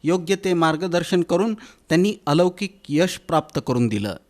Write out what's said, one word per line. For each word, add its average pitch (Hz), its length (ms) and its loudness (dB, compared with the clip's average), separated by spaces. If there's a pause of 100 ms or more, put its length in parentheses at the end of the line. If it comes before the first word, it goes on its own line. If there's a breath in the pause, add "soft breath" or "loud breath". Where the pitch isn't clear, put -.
योग्य 175 320 0
ते 190 180 -2
मार्गदर्शन 170 680 0
करून 190 320 0 (360 loud breath)
त्यांनी 180 240 2 (120)
अलौकिक 180 520 0 (120)
यश 165 280 0 (100)
प्राप्त 151 400 -2
करून 120 200 2
दिलं. 104 280 -2 (140)